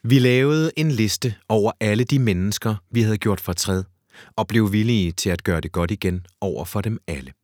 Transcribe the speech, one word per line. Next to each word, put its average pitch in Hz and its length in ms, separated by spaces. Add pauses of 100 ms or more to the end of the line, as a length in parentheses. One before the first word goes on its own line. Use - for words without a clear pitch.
Vi 135 100
lavede 139 560
en 156 160
liste 110 440 (140)
over 110 300
alle 107 240
de 139 160
mennesker, 104 560 (160)
vi 117 100
havde 107 160
gjort 101 240
fortræd, 95 420 (520)
og 107 120
blev 107 240
villige 107 400
til - 180
at 85 140
gøre 85 180
det 82 100
godt 87 200
igen 92 340 (160)
over 92 240
for 104 160
dem 110 260
alle. 67 260 (100)